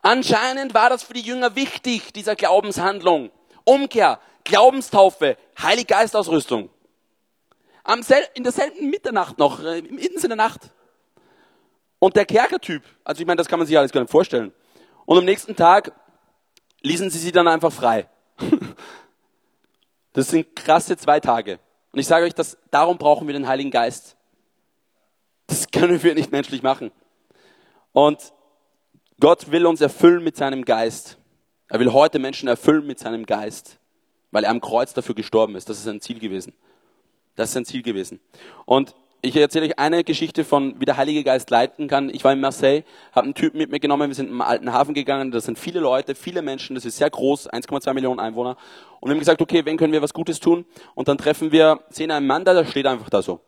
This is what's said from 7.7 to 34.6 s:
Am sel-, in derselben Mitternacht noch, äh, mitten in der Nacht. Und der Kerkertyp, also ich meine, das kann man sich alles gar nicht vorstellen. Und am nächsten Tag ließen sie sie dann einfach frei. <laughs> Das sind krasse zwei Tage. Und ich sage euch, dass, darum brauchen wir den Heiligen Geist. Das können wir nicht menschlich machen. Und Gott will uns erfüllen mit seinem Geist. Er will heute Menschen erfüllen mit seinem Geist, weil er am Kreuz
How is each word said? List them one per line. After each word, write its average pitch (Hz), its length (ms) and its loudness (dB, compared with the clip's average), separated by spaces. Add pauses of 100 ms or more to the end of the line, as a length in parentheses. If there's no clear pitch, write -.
Am 226 200 -2
sel-, 269 300 4
in 254 100 -12
derselben 285 460 -4
Mitternacht 214 480 -4
noch, 143 240 2
äh, 165 200 -8
mitten 349 400 -10
in 359 80 -2
der 226 80 -6
Nacht. 220 340 -4 (1300)
Und 190 160 4
der 202 100 4
Kerkertyp, 214 580 -2 (200)
also 156 180 -8
ich 165 60 -6
meine, 175 100 0
das 165 100 -2
kann 170 120 -2
man 165 80 0
sich 156 100 4
alles 139 140 4
gar 135 100 0
nicht 117 100 -6
vorstellen. 127 420 2 (520)
Und 165 120 6
am 180 80 4
nächsten 202 300 -2
Tag 180 380 4 (880)
ließen 170 280 -2
sie 165 100 -8
sie 170 120 -6
dann 170 160 4
einfach 160 260 2
frei. 113 340 -2 (300)
<laughs> - 100 -8 (1700)
Das 135 160 -2
sind 165 260 -2
krasse 165 420 0
zwei 151 220 2
Tage. 110 400 -2 (320)
Und 135 80 -4
ich 135 80 -4
sage 170 180 4
euch, 170 80 -4
dass, - 240 -6 (140)
darum 165 260 2
brauchen 147 300 2
wir 143 60 -6
den 139 140 -6
Heiligen 135 220 -2
Geist. 123 480 -4 (1300)
Das - 240 -8
können 175 320 2
wir 160 140 2
nicht 151 160 -4
menschlich 135 320 -6
machen. 131 280 -2 (1000)
Und 147 420 2 (840)
Gott - 320 4
will 170 160 2
uns 165 120 0
erfüllen 170 440 4
mit 160 120 -6
seinem 135 300 -6
Geist. 113 540 -4 (480)
Er 113 120 -4
will 123 140 2
heute 147 240 4
Menschen 135 300 -6
erfüllen 147 400 2
mit 131 100 -10
seinem 113 300 -10
Geist, 107 520 -8 (520)
weil 107 120 -2
er 101 60 -2
am 117 100 -2
Kreuz 120 360 0